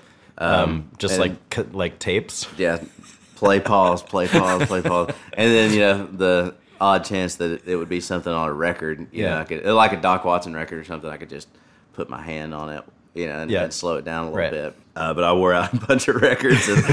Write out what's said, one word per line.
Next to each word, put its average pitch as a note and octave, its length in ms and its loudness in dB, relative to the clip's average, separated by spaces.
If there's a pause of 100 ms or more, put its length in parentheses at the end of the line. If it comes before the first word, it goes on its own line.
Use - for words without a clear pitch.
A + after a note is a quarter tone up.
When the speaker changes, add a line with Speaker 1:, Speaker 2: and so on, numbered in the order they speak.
(380)
Speaker 1:
Um, E2 220 2 (100)
Speaker 2:
Um, D#2+ 280 -6
just F#2+ 160 -2
Speaker 1:
and F#2 80 2
Speaker 2:
like, F#2 320 -4
c-, A#2 80 -4 (100)
like F2+ 260 -4
tapes? - 580 -4
Speaker 1:
Yeah. E2+ 220 0 (580)
Play, G2 240 4
pause, F#2 420 2
play, F#2 260 -2
pause, F#2 380 2
play, F#2 160 -2
pause. F2 280 0 (140)
Speaker 2:
<laughs> - 100 -18
Speaker 1:
And A#2 180 4
then, A2 200 4
you G#2 80 4
know, G2+ 260 4
the F2+ 480 0 (260)
odd F#2+ 240 4
chance F#2 320 -4
that E2+ 160 -2
it, - 140 -8
it F2+ 100 -2
would E2 120 -4
be F2+ 120 -2
something F2 320 -4
on D#2+ 160 -2
a D2+ 40 -4
record, D#2+ 480 -4 (120)
you - 120 -6
Speaker 2:
Yeah. F2 120 0
Speaker 1:
know, D#2 40 -4
I D#2+ 40 -6
could, D#2+ 220 -8
like G#2+ 260 6
a G2 80 -4
Doc F#2 240 0
Watson F2 300 0
record E2 260 -10
or D#2 40 -16
something, D#2+ 260 -12
I D#2 60 -12
could D#2 140 -16
just C#2+ 180 -16 (440)
put - 160 -8
my B1+ 140 -12
hand D#2 320 -10
on D2+ 160 -10
it, D2+ 140 -12 (300)
you E2+ 120 -6
know, D2+ 140 -8
and, D#2 100 -8
Speaker 2:
Yeah. F2+ 140 0
Speaker 1:
and D#2 80 -8
slow G2 240 -4
it C#2+ 80 -8
down E2 180 -6
a E2 80 -6
little G2 80 -6
Speaker 2:
Right. E2 140 0
Speaker 1:
bit. D2+ 220 -6 (220)
Uh, D#2+ 160 -4
but E2+ 120 0
I F2 80 4
wore F#2 200 4
out F2 200 2
a B2 40 -2
<laughs> - 120 -4
bunch C3 200 2
of B2 140 2
records B2 460 4
and G#2 100 6 (140)